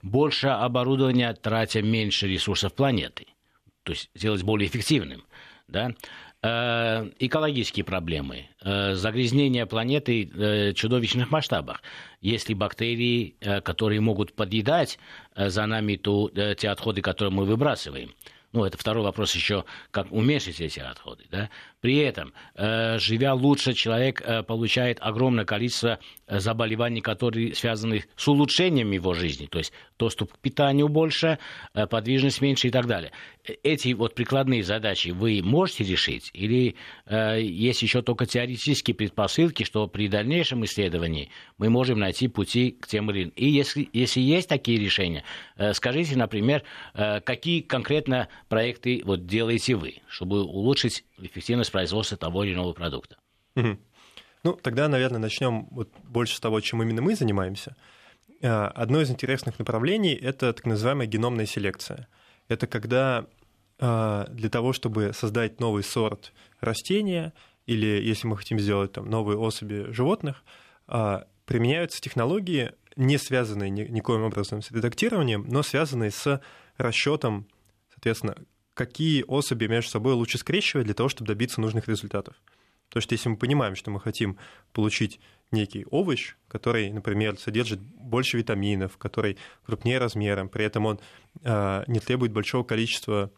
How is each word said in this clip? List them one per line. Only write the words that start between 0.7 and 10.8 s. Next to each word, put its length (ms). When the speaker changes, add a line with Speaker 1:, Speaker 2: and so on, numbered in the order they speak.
Speaker 1:
тратя 480
меньше 460
ресурсов 480
планеты. 520
То 80
есть 240
сделать 260
более 260
эффективным. 540
Да? 240
Э, 680
экологические 640
проблемы, 640
э, 320
загрязнение 720
планеты, 580
э, 460
в 40
чудовищных 560